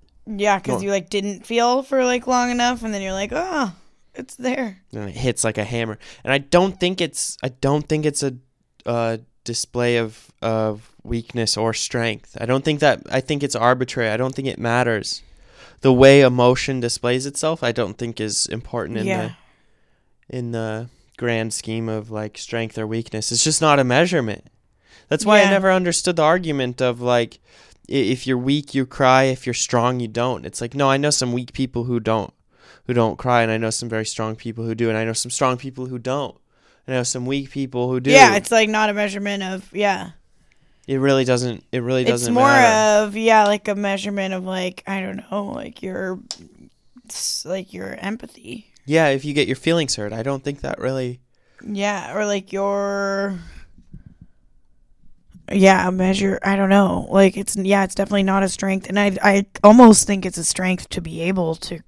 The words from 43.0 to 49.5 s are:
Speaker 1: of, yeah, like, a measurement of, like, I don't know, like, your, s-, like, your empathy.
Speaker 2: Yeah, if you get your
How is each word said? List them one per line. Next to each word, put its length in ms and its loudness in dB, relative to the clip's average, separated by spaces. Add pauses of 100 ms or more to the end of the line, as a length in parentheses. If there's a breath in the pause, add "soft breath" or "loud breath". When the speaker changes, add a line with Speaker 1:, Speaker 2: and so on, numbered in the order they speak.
Speaker 1:
of, 120 -8
yeah, 280 6
like, 220 0
a 80 -2
measurement 580 -4
of, 120 -8
like, 420 -6
I 140 -6
don't 280 -10
know, 160 -6
like, 360 -12
your, 380 -8 (920)
s-, 360 -8
like, 280 -8
your 220 -10
empathy. 720 -12 (160)
Speaker 2:
Yeah, 240 2
if 140 -2
you 100 -6
get 140 0
your 80 -2